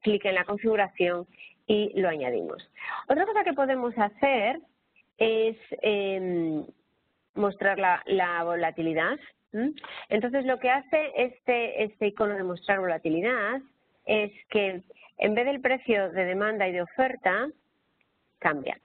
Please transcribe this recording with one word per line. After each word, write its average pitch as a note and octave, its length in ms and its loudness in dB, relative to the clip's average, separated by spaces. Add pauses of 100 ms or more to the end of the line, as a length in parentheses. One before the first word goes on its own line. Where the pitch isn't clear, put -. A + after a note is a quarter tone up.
clic G#3 220 0
en F#3+ 100 0
la F3+ 100 0
configuración F#3+ 800 0 (380)
y G#3 340 0
lo F3+ 100 2
añadimos. B2 600 -4 (380)
Otra D#4 180 4
cosa G#4 180 0
que E4+ 100 0
podemos C4 440 0
hacer A3 600 2 (580)
es, A3 400 2 (240)
eh, F#3 800 0 (720)
mostrar G3 460 0
la, F3+ 260 2
la F3 380 0
volatilidad. E3+ 760 -2 (320)
¿Mm? A#3 180 -2 (400)
Entonces, B3 360 0
lo B3+ 140 0
que B3+ 100 0
hace C#4 460 0
este, A#3+ 680 0
este G#3+ 240 -2
icono G#3 280 0
de G3 80 -4
mostrar F#3 360 -2
volatilidad G3 800 0 (440)
es G#3 260 0 (180)
que F#3+ 320 0 (360)
en G#3+ 180 2
vez A#3+ 100 0
del C#4 160 -2
precio A#3+ 500 2
de F#3 140 0
demanda G3+ 420 0
y F#3 40 -2
de F3+ 100 -2
oferta, A#3+ 680 0 (880)
cambia. D3+ 460 -2